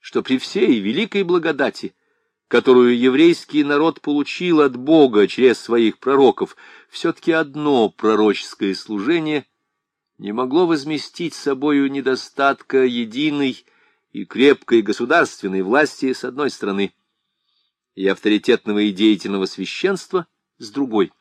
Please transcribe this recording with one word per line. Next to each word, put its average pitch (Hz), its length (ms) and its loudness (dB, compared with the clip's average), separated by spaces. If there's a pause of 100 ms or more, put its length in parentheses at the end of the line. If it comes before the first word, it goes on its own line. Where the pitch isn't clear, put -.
что - 220 -6
при 131 140 -2
всей 127 440 0
великой 180 420 -4
благодати – 160 720 -4 (580)
которую 123 460 6
еврейский 147 640 2
народ 147 380 0
получил 151 580 -2
от 135 160 2
Бога 127 500 4
через 120 320 4
своих 113 380 0
пророков, 131 580 2 (360)
всё-таки - 420 -4
одно 147 560 0
пророческое 104 880 0
служение 147 720 -4 (720)
не 101 140 -10
могло 131 340 0
возместить 156 680 -6
собою 139 580 -2
недостатка 135 920 -2
единой 127 800 -4 (480)
и - 140 -12
крепкой 120 560 2
государственной 107 800 -2
власти 131 500 -2
с - 120 -10
одной 131 260 -6
стороны 98 420 -6 (1000)
и 95 120 -4
авторитетного 104 720 0
и 104 120 0
деятельного 98 540 0
священства 180 800 -6 (320)
с 110 120 -18
другой. 107 400 -2 (100)